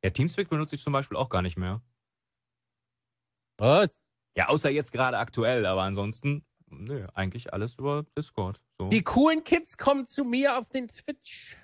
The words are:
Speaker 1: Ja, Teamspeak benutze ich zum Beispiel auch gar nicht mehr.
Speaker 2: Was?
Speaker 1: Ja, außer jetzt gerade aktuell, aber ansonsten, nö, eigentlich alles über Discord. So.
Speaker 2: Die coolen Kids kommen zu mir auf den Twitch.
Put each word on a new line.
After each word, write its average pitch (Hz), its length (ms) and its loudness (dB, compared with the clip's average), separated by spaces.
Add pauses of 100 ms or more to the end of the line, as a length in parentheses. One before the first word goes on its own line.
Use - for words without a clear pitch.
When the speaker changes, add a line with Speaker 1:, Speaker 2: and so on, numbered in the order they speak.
Speaker 1:
Ja, 95 60 2
Teamspeak 175 380 -2
benutze 151 280 -2
ich - 60 -12
zum 147 100 -2
Beispiel 135 240 -2
auch 123 120 -2
gar 92 140 0
nicht 90 140 -4
mehr. 92 260 -4 (1800)
Speaker 2:
Was? 156 440 4 (340)
Speaker 1:
Ja, 92 120 2
außer 147 220 2
jetzt 143 220 -2
gerade 123 260 0
aktuell, 117 480 0
aber 95 160 2
ansonsten, 104 640 -2 (240)
nö, 110 460 -12
eigentlich 95 380 -6
alles 107 240 -4
über 143 280 -4 (120)
Discord. 98 440 -6 (180)
So. 95 100 -4
Speaker 2:
Die 214 140 4
coolen 311 420 4
Kids - 340 0
kommen 277 280 2
zu - 180 -4
mir 254 340 2
auf 240 100 -6
den 254 200 -6
Twitch. - 760 -14